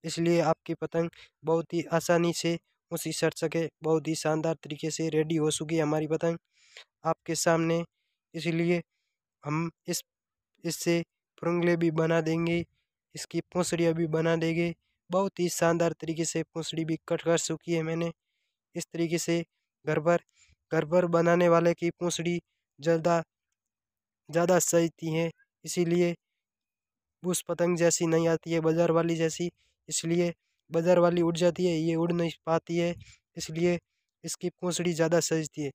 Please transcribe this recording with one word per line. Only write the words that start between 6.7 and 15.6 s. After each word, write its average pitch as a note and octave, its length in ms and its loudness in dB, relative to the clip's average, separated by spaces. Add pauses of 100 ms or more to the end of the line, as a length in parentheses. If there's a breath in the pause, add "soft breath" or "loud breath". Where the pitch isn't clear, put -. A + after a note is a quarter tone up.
आपके D#3+ 300 -4
सामने। E3 480 2 (500)
इसीलिए E3+ 480 0 (600)
हम D#3 260 -4 (180)
इस, F3 160 -6 (600)
इससे E3+ 380 -2 (360)
फुरंगले F3 400 0
भी E3 160 2
बना E3 280 2
देंगे, E3 420 -2 (520)
इसकी E3 280 -6
पूंछड़ियाँ E3+ 500 0
भी E3 160 -2
बना D#3+ 280 0
देंगे। E3 360 -2 (360)
बहुत F#3+ 300 -2
ही F3 120 0
शानदार E3+ 420 2